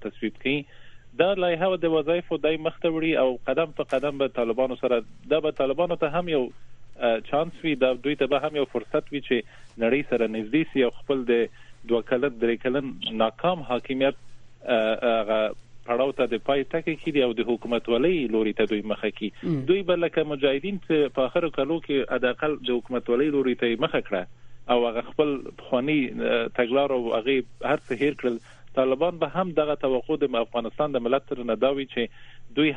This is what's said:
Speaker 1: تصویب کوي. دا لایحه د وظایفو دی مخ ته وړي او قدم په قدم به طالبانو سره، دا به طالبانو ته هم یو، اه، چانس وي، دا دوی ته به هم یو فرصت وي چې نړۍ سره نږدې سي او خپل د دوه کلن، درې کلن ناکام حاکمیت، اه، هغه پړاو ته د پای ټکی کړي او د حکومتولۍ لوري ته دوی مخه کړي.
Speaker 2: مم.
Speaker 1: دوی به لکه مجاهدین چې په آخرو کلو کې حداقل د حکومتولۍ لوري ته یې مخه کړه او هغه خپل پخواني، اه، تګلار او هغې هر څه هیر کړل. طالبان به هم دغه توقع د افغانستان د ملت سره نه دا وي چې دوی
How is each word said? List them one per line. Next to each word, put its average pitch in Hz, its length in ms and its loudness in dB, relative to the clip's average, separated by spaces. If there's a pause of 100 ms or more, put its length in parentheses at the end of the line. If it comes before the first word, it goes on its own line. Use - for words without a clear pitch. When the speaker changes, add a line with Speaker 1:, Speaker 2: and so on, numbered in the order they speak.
Speaker 1:
تصویب 107 400 -6
کوي. 143 220 -2 (540)
دا 180 160 4
لایحه 180 420 0
د 170 80 -4 (100)
وظایفو 165 420 0
دی 151 200 0
مخ 156 260 -4
ته 170 60 0
وړي 160 340 0
او 127 240 2
قدم 151 320 0
په 147 60 -4 (100)
قدم 139 240 -2
به 135 100 2
طالبانو 123 480 0
سره، 123 260 2 (300)
دا 156 80 4
به 156 100 0
طالبانو 147 460 0
ته 156 120 0
هم 170 200 -2
یو، 147 160 2
اه، - 760 -2 (100)
چانس 165 220 0 (120)
وي، 156 100 2
دا 127 180 4 (140)
دوی 147 80 0
ته 139 120 2
به 135 180 2
هم 151 120 -2
یو 139 80 2
فرصت - 480 -2
وي 143 80 -4
چې 120 220 0 (400)
نړۍ 135 280 2
سره 113 260 2
نږدې 117 360 0
سي 135 120 4
او 117 60 4
خپل 135 340 -2
د 117 240 4 (400)
دوه 117 140 4
کلن، 123 380 0
درې 117 220 2
کلن 131 320 -2 (300)
ناکام 165 480 0
حاکمیت، 135 420 0
اه، - 800 -2 (260)
هغه 107 320 0 (340)
پړاو 127 360 0
ته 123 40 4
د 113 220 -2
پای 139 160 2
ټکی 160 380 -2
کړي 147 260 2
او 117 40 0
د 113 80 -2 (120)
حکومتولۍ 120 800 0
لوري 110 200 2
ته 110 120 2
دوی 104 180 0
مخه 104 280 -2
کړي. 104 200 -6 (120)
Speaker 2:
مم. 156 260 0
Speaker 1:
دوی 190 140 4
به 180 140 2
لکه 160 380 0
مجاهدین 143 540 0
چې 147 260 2
په 139 60 0
آخرو 151 300 0
کلو 151 360 0
کې 135 260 0
حداقل 127 440 0
د 127 120 -8 (100)
حکومتولۍ 120 580 0
لوري 127 180 2
ته 117 200 2
یې 113 120 -4
مخه 147 140 0
کړه 92 260 -2 (440)
او 120 160 4
هغه 117 160 -2
خپل - 280 0 (280)
پخواني، 139 500 2
اه، 117 400 0 (100)
تګلار 131 380 2
او 123 60 0 (180)
هغې 127 500 0
هر 147 160 4
څه - 140 -4
هیر 143 140 2
کړل. 123 200 -2 (440)
طالبان 135 440 2
به 156 140 0
هم 180 240 0
دغه 151 140 2 (100)
توقع 131 320 0
د 135 240 0
افغانستان 117 520 -2
د 123 140 -2
ملت 135 240 0
سره 123 200 -4
نه 110 120 2
دا 131 160 4
وي 135 80 -4
چې 123 160 -4 (540)
دوی 151 200 4